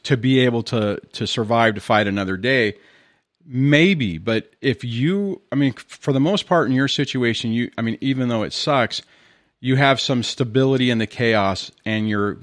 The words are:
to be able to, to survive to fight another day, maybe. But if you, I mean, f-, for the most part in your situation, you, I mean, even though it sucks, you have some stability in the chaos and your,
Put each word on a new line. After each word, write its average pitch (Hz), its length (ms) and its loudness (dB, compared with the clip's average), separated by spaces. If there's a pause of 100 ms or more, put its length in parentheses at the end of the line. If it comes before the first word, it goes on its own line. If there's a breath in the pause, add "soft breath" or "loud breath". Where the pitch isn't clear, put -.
to 135 140 0
be 131 240 2
able 117 220 2
to, 107 360 -2 (140)
to 113 120 -8
survive 113 500 0
to 104 60 -10
fight 107 260 2
another 98 300 -2
day, 117 360 0 (720 soft breath)
maybe. 143 720 2
But 110 340 -4 (100)
if 123 220 -2
you, 165 580 -2 (100)
I 127 40 -4
mean, 139 220 2
f-, - 60 -20
for - 300 -6
the 135 60 2
most 190 260 0
part 160 220 2
in 131 60 0
your 135 160 2
situation, 120 640 -2
you, 117 240 -2
I - 40 -4
mean, 113 200 -2
even 131 280 -2
though 113 140 0
it - 100 -6
sucks, 131 480 -2 (600 soft breath)
you 131 160 0
have 135 240 4
some 123 220 -2
stability 127 640 0
in 120 80 0
the 110 100 -2
chaos 104 640 0 (140)
and 107 240 -2
your, 101 320 -2